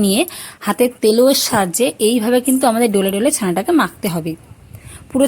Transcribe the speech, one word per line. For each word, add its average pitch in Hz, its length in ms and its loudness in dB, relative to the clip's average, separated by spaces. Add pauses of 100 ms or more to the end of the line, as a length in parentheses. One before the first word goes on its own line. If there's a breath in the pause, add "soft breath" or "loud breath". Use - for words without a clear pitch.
নিয়ে 202 160 2 (400 loud breath)
হাতের 247 300 0 (120)
তেলোর 240 320 4 (120)
সাহায্যে 202 400 -2 (220)
এইভাবে 240 380 0
কিন্তু 262 240 2
আমাদের 233 220 0
ডলে 196 220 0
ডলে 226 160 0
ছানাটাকে 190 420 -2
মাখতে 220 420 0
হবে। 160 200 -6 (760 loud breath)
পুরো 269 180 2